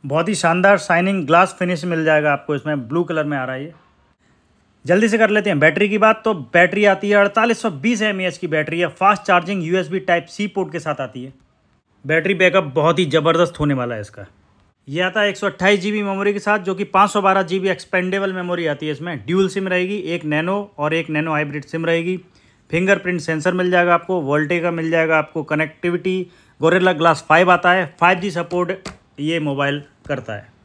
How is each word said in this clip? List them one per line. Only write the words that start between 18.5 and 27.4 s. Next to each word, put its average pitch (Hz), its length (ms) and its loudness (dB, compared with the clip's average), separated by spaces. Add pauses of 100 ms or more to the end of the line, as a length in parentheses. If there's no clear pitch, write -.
आती 147 180 -4
है 151 60 -4
इसमें। 143 340 -10
ड्यूल 185 240 0
सिम 190 180 -6
रहेगी, 180 300 -2
एक 165 280 -8
नैनो 165 340 -2 (180)
और 151 160 -2
एक 165 160 -4
नैनो 156 220 -4
हाइब्रिड 147 340 -4
सिम 165 200 -8
रहेगी। 170 320 -2 (540)
फिंगरप्रिंट 180 500 0
सेंसर 160 320 -2
मिल 180 180 0
जाएगा 175 220 4
आपको, 175 280 0
वोल्टे 147 380 0
का 170 120 -2
मिल 160 200 -4
जाएगा 160 260 2
आपको, 151 280 -4
कनेक्टिविटी, 175 720 -4 (420)
Gorilla 180 380 2
Glass 165 340 2
five 180 180 6